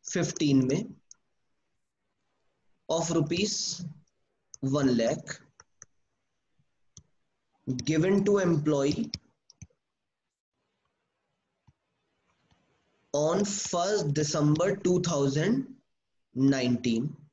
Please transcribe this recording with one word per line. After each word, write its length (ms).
फिफ्टीन 600
में 180
of 280
rupees 380
one 200
lakh 440
given 400
to 140
employee 720
on 300
first 760
December 580
two 320
thousand 520
nineteen 720